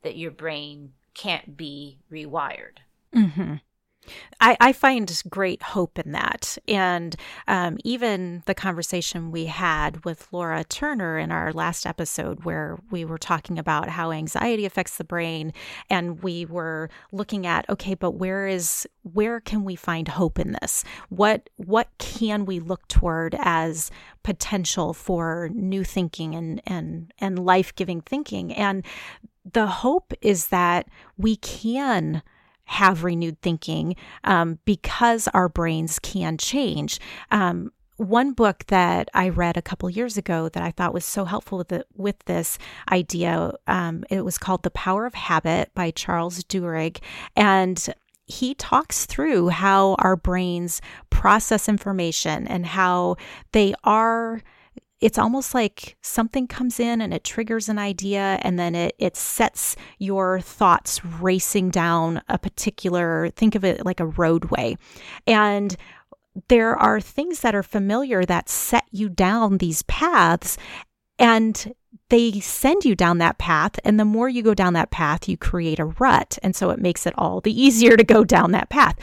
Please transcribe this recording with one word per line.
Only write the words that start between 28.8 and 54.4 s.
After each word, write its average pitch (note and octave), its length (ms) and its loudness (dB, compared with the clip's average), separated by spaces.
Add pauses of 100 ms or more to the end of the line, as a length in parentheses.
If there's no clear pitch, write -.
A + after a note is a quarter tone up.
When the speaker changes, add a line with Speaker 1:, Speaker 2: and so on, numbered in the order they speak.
Speaker 2:
the A3 160 2
hope C#4 540 -2
is G3 280 2
that F3 400 2 (280)
we G#3+ 200 0
can A3 840 -2 (420)
have F#3 400 2
renewed E3+ 380 -4
thinking, D#3+ 520 -2 (300)
um, E3+ 400 2
because A3+ 640 0
our F3+ 200 4
brains E3 500 -2
can D#3+ 400 -6
change. E3 600 -4 (320)
Um, F#3 400 0 (260)
one A#3 360 0
book A3 360 0
that F3 460 2
I F#3 140 2
read E3+ 280 0
a E3+ 60 -4
couple - 260 -8
years A3 280 -6
ago E3 320 -2
that F3 140 -6
I E3+ 100 -4
thought F3+ 220 -2
was F3 100 -6
so G3 220 -4
helpful F#3+ 320 -6
with F3+ 100 -6
the, F3 260 -6
with G3+ 300 -4
this F3 340 -4 (320)
idea, E3+ 640 0 (140)
um, E3+ 440 -2
it F#3+ 140 -2
was F#3 140 -6
called F#3 240 -2
The F3+ 80 -2
Power G3+ 360 -2
of B3 80 -10
Habit E3 600 -2
by F3 160 -4
Charles F3 520 -4
Duhigg. E3 560 -4 (380)
And F#3+ 580 4 (320)
he B3+ 280 -4
talks - 500 0
through A3 460 0
how G3 480 4
our F#3 180 4
brains F3 640 -2 (300)
process G#3+ 580 4
information F3+ 800 -2
and F3 160 -4
how F3+ 520 2 (360)
they G3+ 220 4 (100)
are, A3+ 580 2 (580)